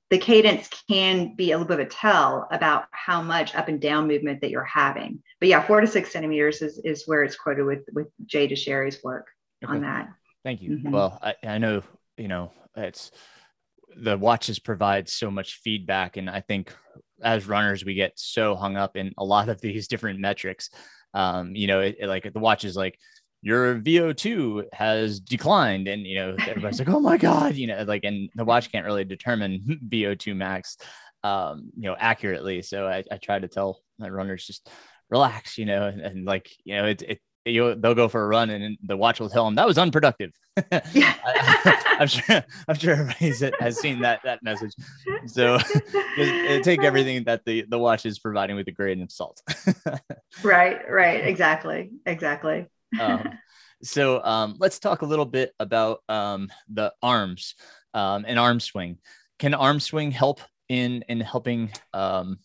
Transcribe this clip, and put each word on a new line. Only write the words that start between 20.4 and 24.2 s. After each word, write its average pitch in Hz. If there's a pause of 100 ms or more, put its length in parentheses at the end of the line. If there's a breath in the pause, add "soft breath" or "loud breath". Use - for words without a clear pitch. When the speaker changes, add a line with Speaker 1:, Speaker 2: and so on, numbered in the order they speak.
Speaker 2:
Um, 92
you 104
know, 98
it, 98
it, 101
like, 95
the -
watch 107
is 92
like, 95 (420 soft breath)
"Your 123
V 151
O 165
two 135